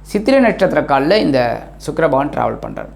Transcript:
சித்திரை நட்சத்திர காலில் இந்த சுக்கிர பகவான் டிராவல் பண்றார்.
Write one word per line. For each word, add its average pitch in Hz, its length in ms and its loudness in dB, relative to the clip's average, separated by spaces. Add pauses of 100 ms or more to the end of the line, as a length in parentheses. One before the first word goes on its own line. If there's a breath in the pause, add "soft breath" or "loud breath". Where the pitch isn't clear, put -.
சித்திரை 262 400 0
நட்சத்திர 185 440 2
காலில் 147 400 2
இந்த 120 380 0 (240)
சுக்கிர 147 140 -4
பகவான் 143 300 2
டிராவல் 113 360 -4
பண்றார். - 300 -10